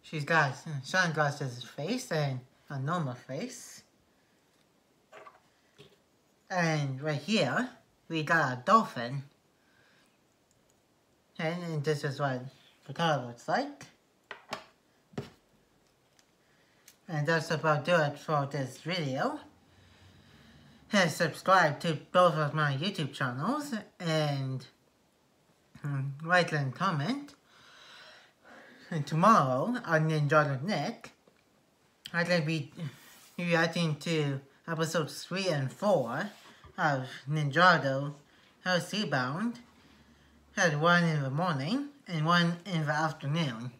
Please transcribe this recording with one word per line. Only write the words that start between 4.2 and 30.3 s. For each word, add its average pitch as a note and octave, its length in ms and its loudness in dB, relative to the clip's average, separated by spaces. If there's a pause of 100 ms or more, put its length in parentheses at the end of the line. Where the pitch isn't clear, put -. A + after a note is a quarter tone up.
And D3+ 520 0
right D3+ 180 -2
here, F#3+ 500 0 (380)
we D#3+ 160 -2
got D3+ 300 2
a B2 120 -8
dolphin. C#3 580 2 (2250)
And, E3+ 240 -4
and D#3 200 -4
this D3+ 200 0
is C#3 160 -4
what C3 220 -2 (460)
the C#3+ 60 -10
color D3 340 0
looks A#2+ 200 -14
like. C4 380 -2 (3250)
And D3+ 180 -2
that's D#3+ 240 0
about D3+ 360 2
do F3 100 4
it D3 240 0
for C#3+ 320 -2
this C3+ 280 -6
video. F3 600 -4 (1500)
And F#3+ 200 4
subscribe E3+ 720 2
to D#3 180 -2 (120)
both F3+ 220 8
of D3+ 220 -2
my D3 200 2
YouTube D#3+ 380 -4
channels G#3 600 -4 (240)
and, C#3 680 -2 (1160)
um, C#3 400 -4
like F3 280 4
and C#3 220 -2
comment. F#3+ 640 -2 (1500)
And D#3 160 -2
tomorrow E3 680 4 (100)
on D#3 240 4
Ninjago D3 540 2